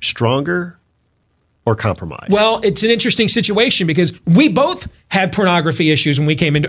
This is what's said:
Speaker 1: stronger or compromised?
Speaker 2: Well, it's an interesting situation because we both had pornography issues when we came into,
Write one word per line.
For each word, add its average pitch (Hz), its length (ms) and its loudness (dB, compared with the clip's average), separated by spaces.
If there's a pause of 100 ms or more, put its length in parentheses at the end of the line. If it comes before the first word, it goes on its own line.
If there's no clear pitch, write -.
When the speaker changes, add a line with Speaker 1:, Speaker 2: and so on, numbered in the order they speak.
Speaker 1:
stronger 170 800 -4 (880)
or 113 100 2
compromised? 90 560 -6
Speaker 2:
Well, 214 300 2
it's 196 200 -2
an 220 80 2
interesting 233 380 0
situation 208 600 0
because 160 240 0 (120)
we 226 240 6
both 285 380 -2 (220)
had 190 240 -2
pornography 170 580 0
issues 143 280 0
when 151 80 0
we 156 100 2
came 151 200 0
into, 147 120 0